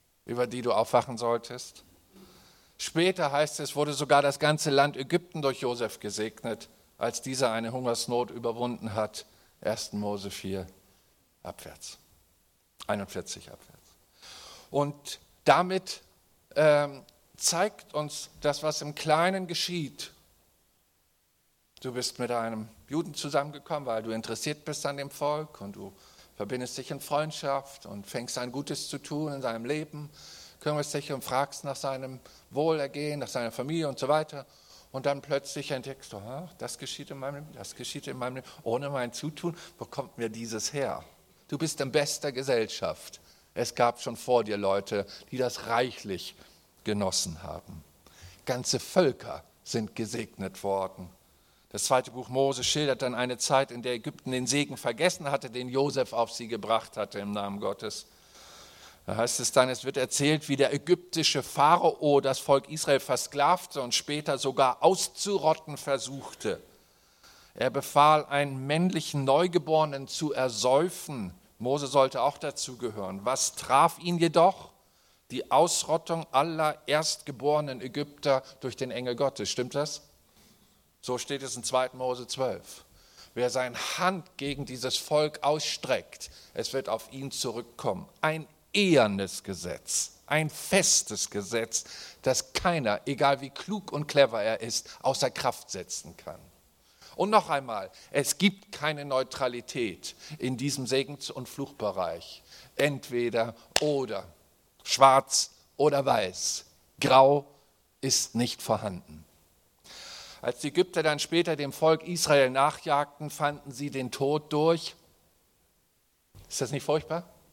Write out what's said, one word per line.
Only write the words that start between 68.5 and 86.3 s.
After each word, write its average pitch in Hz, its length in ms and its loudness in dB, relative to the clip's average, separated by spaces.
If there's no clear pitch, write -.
männlichen 160 560 2
Neugeborenen 151 840 4
zu 151 260 -4
ersäufen. 127 1000 0
Mose 139 280 -2
sollte 131 340 4
auch 143 160 0
dazugehören. 113 880 -6
Was 131 300 0
traf 151 440 4
ihn 175 200 -2
jedoch? 170 500 4
Die - 200 -6
Ausrottung 160 800 2
aller 156 540 2
erstgeborenen 147 960 0
Ägypter 139 600 0
durch 127 160 -6
den 127 140 -4
Engel 123 240 -2
Gottes. 131 340 -2
Stimmt 127 260 -2
das? 147 280 -4
So 123 160 -4
steht 135 260 -6
es 120 120 -8
in 120 80 -10
zweiten 127 340 0
Mose 123 300 -4
zwölf. - 560 -4
Wer 123 160 2
seine 123 280 -2
Hand 180 400 -2
gegen 139 280 -6
dieses 127 320 -4
Volk 151 460 0
ausstreckt, - 880 -2